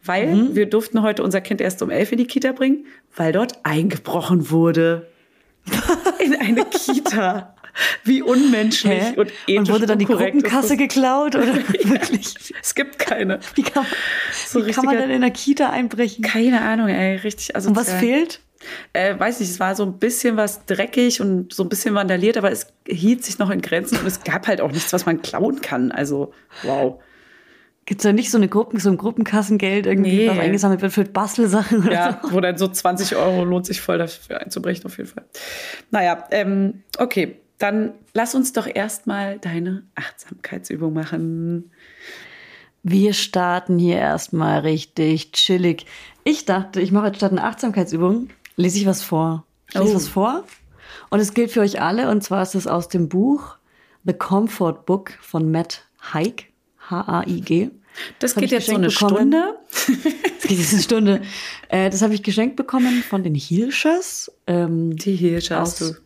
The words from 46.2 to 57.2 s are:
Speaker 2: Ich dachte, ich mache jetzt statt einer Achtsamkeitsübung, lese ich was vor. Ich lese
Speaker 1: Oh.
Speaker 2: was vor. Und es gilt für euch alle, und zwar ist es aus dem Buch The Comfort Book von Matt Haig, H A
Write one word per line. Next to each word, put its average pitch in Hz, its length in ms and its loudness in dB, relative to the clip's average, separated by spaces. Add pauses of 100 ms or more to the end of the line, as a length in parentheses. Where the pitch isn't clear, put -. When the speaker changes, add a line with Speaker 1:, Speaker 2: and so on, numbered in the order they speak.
Speaker 2:
Ich 302 200 0
dachte, 190 360 -2
ich 170 100 0
mache 208 160 2
jetzt 202 120 -2
statt 196 120 0
einer 185 140 0
Achtsamkeitsübung, 208 840 0 (260)
lese 180 220 2
ich 202 80 2
was 190 160 0
vor. 160 440 -2 (220)
Ich - 100 -20
lese 208 140 4
Speaker 1:
Oh. - 20 4
Speaker 2:
was 160 140 0
vor. 247 360 -2 (640)
Und 202 100 2
es 202 140 -2
gilt 233 180 0
für 233 80 2
euch 202 200 2
alle, 240 300 0
und 208 140 0
zwar 196 180 0
ist 190 140 -4
es 190 100 -2
aus 170 220 -2
dem 170 200 0
Buch 240 480 0 (480)
The 180 80 0
Comfort 185 720 0
Book 190 360 -2
von 160 320 0
Matt 165 320 -4 (280)
Haig, 185 340 -4 (440)
H 175 100 -4
A 175 280 -2